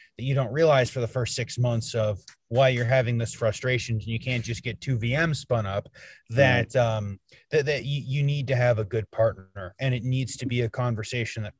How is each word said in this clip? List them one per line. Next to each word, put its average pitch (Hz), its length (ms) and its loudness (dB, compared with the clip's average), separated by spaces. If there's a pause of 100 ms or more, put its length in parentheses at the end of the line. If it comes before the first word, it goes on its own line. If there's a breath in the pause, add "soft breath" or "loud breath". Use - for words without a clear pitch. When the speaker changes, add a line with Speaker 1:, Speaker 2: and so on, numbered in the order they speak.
(180 soft breath)
Speaker 1:
that 113 60 -8
you 135 120 -2
don't 123 180 -2
realize 143 360 4
for 127 120 -4
the 117 60 -2
first 117 280 -4
six - 220 -6
months 120 360 0
of 107 280 0 (260)
why 131 220 6
you're 123 160 0
having 120 320 2
this 117 160 -2
frustration. 120 600 -2
And 101 100 -4
you 113 140 -4
can't 123 260 -4
just 117 180 -6
get 117 160 -8
two 131 180 -2
V 117 200 -2
Ms 160 220 0
spun 113 260 0
up, 98 240 -4 (400 loud breath)
that, 120 440 4
Speaker 2:
Right. - 20 0
Speaker 1:
um, 110 440 0 (320 soft breath)
that, 151 140 2
that 143 180 -2
you, 143 220 -4
you 139 180 -2
need 143 240 0
to 131 80 0
have 120 240 4
a 110 60 -2
good 110 260 -4
partner, 95 680 -2
and 131 140 0
it 120 100 -2
needs 127 340 -2
to 127 80 -6
be 120 160 0
a 113 80 0
conversation 117 760 -4
that 104 160 -10